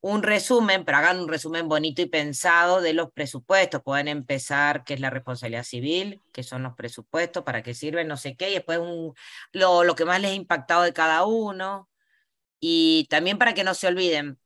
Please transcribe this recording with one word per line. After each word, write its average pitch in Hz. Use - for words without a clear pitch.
un 202
resumen, 208
pero 143
hagan 180
un 170
resumen 160
bonito 151
y 175
pensado 170
de 165
los 165
presupuestos. 156
Pueden 143
empezar 143
qué 147
es 131
la 135
responsabilidad 123
civil, 175
qué 127
son 131
los 127
presupuestos, 156
para 120
qué 120
sirven, 160
no 151
sé 135
qué, 190
y 196
después 170
un, 170
lo, 180
lo 170
que 165
más 180
les 196
ha 196
impactado 175
de 175
cada 160
uno, 196
y 165
también 175
para 233
que 190
no 190
se 185
olviden. 160